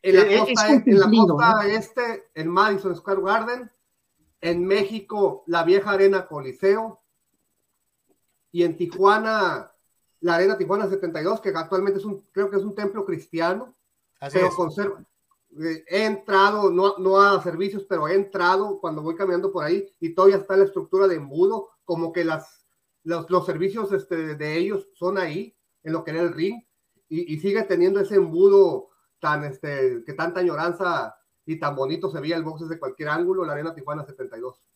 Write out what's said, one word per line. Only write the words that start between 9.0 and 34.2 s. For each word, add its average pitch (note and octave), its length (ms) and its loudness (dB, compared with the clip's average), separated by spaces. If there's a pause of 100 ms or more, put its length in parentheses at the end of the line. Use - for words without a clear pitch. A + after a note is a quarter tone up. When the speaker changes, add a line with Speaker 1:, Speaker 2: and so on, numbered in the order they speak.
Speaker 1:
la E3+ 160 0
Arena G3 220 2
Tijuana F#3+ 300 -2
setenta E3+ 340 -4
y - 20 -6
dos, G#3+ 180 -2
que G3 80 -2
actualmente F#3+ 500 -2
es G3+ 60 -10
un, G3+ 260 -12
creo G3 200 -2
que G3+ 60 -2
es G3 60 0
un G#3 120 -8
templo G3+ 300 -6
cristiano, E3+ 680 -4 (460)
Speaker 3:
Así C#3 180 -8
Speaker 1:
pero F3+ 120 4
Speaker 3:
es. - 40 -6
Speaker 1:
conserva, E3+ 500 -4 (560)
eh, D#3+ 280 -6
he G3+ 180 0
entrado, G3+ 680 2
no, F#3+ 260 2
no F#3+ 240 4
a G3+ 200 4
servicios, F#3+ 460 -6
pero D#3 200 -2
he F3+ 80 0
entrado G3 640 0
cuando D#3 220 -6
voy E3 140 -6
caminando F#3+ 360 -2
por F3 120 -6
ahí F#3 240 -2 (120)
y E3 140 -6
todavía G3 240 6
está F#3+ 180 -4
la G3 100 6
estructura F#3+ 420 0
de F3 80 2
embudo, E3 540 -2 (140)
como E3 280 -4
que F3 120 -4
las, D#3 420 -8 (380)
los, D#3+ 260 -6
los F3+ 160 0
servicios, F#3+ 460 -4
este, D#3+ 440 -4
de D3+ 220 -6
ellos G3 360 -4
son F#3+ 240 -4
ahí, F3 380 -6 (280)
en D#3+ 100 -6
lo D#3+ 100 -4
que D#3 80 -10
era E3 100 -4
el E3+ 120 -2
ring, G3 300 -4 (460)
y, D#3+ 240 -6
y D3+ 60 -8
sigue G3+ 240 -2
teniendo F#3+ 360 2
ese G3+ 160 -2
embudo F#3 760 4 (300)
tan, D3 240 -2
este, C3+ 640 -4
que D3 80 -12
tanta F3 260 -6
añoranza E3+ 760 -2 (300)
y D#3 140 -8
tan C#3+ 160 -4
bonito D#3 340 -4
se D#3 100 -8
veía D#3+ 180 -4
el D#3+ 60 -4
box D#3 180 -10
desde D#3+ 180 -10
cualquier D3 300 -8
ángulo, F3 340 -2
la D3+ 100 -6
Arena D#3+ 200 -8
Tijuana D3 320 -10
setenta B2+ 320 -14